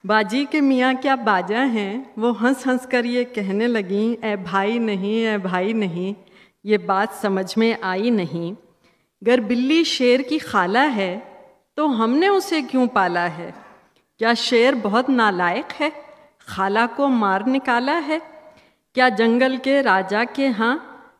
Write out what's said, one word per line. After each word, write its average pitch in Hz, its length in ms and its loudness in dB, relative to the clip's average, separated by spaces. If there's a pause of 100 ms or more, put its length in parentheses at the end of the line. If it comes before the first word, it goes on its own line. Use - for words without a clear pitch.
"बाजी 214 380 0
के 311 160 0
मियाँ 262 340 4
क्या 269 220 0
बाजा 214 440 0
हैं?" 226 580 -2
वो 233 140 0
हंस 254 340 0
हंस 254 200 0
कर 240 200 0
ये 240 180 0
कहने 208 420 -2
लगीं, 220 580 0
"ए 208 120 -2
भाई 196 420 -2
नहीं, 214 460 -2
ए 214 140 0
भाई 185 340 -2
नहीं, 190 420 -4 (520)
ये 208 120 2
बात 196 340 -2
समझ 190 460 -2
में 226 240 2
आई 196 280 -2
नहीं।" 170 460 -4 (680)
गर 247 160 4
बिल्ली 254 440 0
शेर 254 380 2
की 302 160 -2
खाला 202 440 0
है, 214 400 -2 (540)
तो 302 100 0
हमने 262 420 2
उसे 370 340 0
क्यों 254 260 0
पाला 175 380 0
है? 170 280 -8 (640)
क्या 226 160 2
शेर 247 400 2
बहुत 220 360 0
नालायक 208 640 2
है, 302 200 -4 (480)
खाला 202 460 -2
को 277 220 0
मार 208 380 2
निकाला 269 520 0
है? 311 240 -4 (720)
क्या 254 140 4
जंगल 233 480 2
के 269 260 2
राजा 196 420 2
के 254 180 -4
यहाँ 247 600 -2 (180)